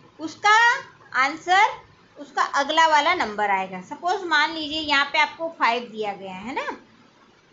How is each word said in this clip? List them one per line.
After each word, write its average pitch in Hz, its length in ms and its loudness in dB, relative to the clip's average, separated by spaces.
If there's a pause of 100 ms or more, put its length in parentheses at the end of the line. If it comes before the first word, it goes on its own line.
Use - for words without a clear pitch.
(200)
उसका 440 560 2 (380)
आंसर 339 760 0 (300)
उसका 294 220 -4
अगला 311 460 2
वाला 311 260 4
नंबर 214 360 -2
आएगा। 190 320 -2
सपोज 349 420 -4
मान 311 280 2
लीजिए 311 280 -6
यहाँ 285 260 2
पे 311 140 -2
आपको 320 400 -2
फ़ाइव 240 240 0
दिया 208 300 -8
गया 190 200 -14
है 214 220 -10
ना, 508 220 -6 (760)